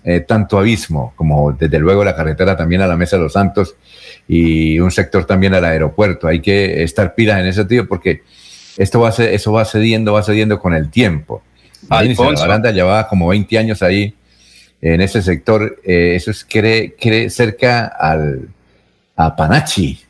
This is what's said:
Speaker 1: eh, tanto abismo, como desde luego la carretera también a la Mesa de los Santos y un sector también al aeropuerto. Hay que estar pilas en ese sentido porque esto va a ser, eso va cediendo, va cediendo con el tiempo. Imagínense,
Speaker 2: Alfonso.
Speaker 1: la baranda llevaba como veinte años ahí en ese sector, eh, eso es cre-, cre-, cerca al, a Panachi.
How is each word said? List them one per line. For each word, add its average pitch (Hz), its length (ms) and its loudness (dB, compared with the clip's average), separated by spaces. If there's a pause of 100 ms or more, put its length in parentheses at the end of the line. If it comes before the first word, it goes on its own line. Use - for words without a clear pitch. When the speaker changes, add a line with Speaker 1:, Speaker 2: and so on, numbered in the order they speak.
Speaker 1:
eh, 87 180 0
tanto 104 380 0
abismo, 92 580 -2
como 73 360 0
desde 76 260 -2
luego 95 240 2
la 98 140 0
carretera 85 400 0
también 85 240 0
a 95 60 2
la 87 100 0
Mesa 85 220 0
de 82 60 0
los 78 100 -6
Santos 98 400 0 (520)
y 80 520 2
un 90 120 2
sector 92 360 -2
también 95 260 2
al 90 140 2
aeropuerto. 82 640 -2
Hay 82 120 0
que 92 420 0
estar - 320 -2
pilas 104 260 2
en 92 80 -2
ese 95 120 -2
sentido 107 260 0
porque 87 360 -4 (560)
esto 101 220 0
va 117 100 4
a - 20 -6
ser, 107 220 0
eso 104 180 -2
va 110 140 2
cediendo, 110 480 0
va 104 80 2
cediendo 107 360 0
con 90 140 -2
el 76 180 -2
tiempo. 80 520 -2 (460)
Imagínense, 113 340 0
Speaker 2:
Alfonso. 147 200 0
Speaker 1:
la - 60 -2
baranda 110 240 0
llevaba 95 340 0
como 90 220 0
veinte 104 300 0
años 110 240 -2
ahí 101 320 0 (680)
en 82 220 2
ese 98 200 0
sector, 92 600 0
eh, 87 320 2
eso 90 140 -6
es - 180 -10
cre-, 110 480 0
cre-, 110 320 0
cerca 117 580 0
al, 78 640 -4 (680)
a 82 220 0
Panachi. 82 720 0